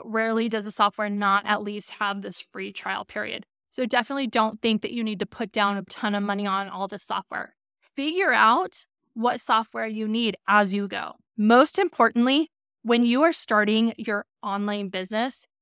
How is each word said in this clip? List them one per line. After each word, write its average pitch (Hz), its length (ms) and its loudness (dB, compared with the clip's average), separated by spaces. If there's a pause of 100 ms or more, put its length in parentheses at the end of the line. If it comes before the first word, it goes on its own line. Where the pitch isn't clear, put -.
rarely 226 440 0
does 214 160 -4
the 214 80 -10
software 208 360 0
not 202 380 0
at 208 160 0
least 208 300 -10
have 202 300 -4
this 196 180 -8
free 196 320 -10
trial - 320 -6
period. - 420 -8 (240)
So 254 160 -4
definitely 262 400 -2
don't 220 340 0
think 220 220 2
that - 80 -6
you 233 140 -4
need 214 160 -4
to 202 60 -4
put - 260 -8
down 202 240 2
a 196 60 -4
ton 202 340 -4
of 202 80 -2
money 202 220 -2
on 196 220 -2
all 190 200 -6
this 202 160 -14
software. - 500 -8 (400)
Figure 320 380 0
out 240 520 2 (300)
what 240 260 -2
software 226 460 -2
you 214 220 -6
need 220 280 0 (120)
as 202 260 4
you 202 140 -2
go. - 240 -8 (240)
Most 233 420 6
importantly, 262 720 2 (320)
when 240 220 4
you 247 180 4
are 330 100 6
starting 214 640 2
your 214 280 -4 (180)
online 202 460 -4
business, 214 580 -6 (140)